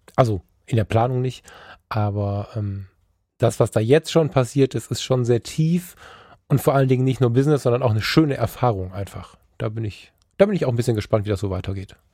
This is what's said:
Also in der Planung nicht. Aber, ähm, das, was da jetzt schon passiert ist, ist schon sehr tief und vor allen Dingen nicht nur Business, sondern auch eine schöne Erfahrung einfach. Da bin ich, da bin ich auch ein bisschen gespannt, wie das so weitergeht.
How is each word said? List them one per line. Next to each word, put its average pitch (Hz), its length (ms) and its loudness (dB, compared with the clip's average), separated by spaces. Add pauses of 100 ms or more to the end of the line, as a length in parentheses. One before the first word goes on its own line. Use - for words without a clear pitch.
(160)
Also 110 260 2 (240)
in - 100 0
der 107 80 4
Planung 123 360 0
nicht. 127 240 -6 (440)
Aber, 101 680 -2
ähm, 98 320 -6 (520)
das, - 200 0
was 113 120 2
da 113 100 0
jetzt 135 320 2
schon 160 180 2
passiert 131 440 2
ist, - 160 -6
ist - 120 -6
schon 127 220 0
sehr 117 180 2
tief 165 540 -2 (520)
und 139 120 2
vor 147 140 2
allen 135 140 4
Dingen 127 160 2
nicht 131 160 0
nur 123 100 4
Business, 139 320 2
sondern 123 200 2
auch 120 80 2
eine 104 120 0
schöne 151 320 2
Erfahrung 101 580 -4
einfach. 98 440 -12 (200)
Da 117 120 -6
bin 110 160 -8
ich, - 280 -12 (260)
da 196 80 6
bin 208 80 0
ich 151 120 0
auch 127 40 0
ein 117 60 0
bisschen 117 200 0
gespannt, 104 280 -2
wie 107 60 -4
das 98 100 -4
so 101 100 -4
weitergeht. 92 460 -8 (180)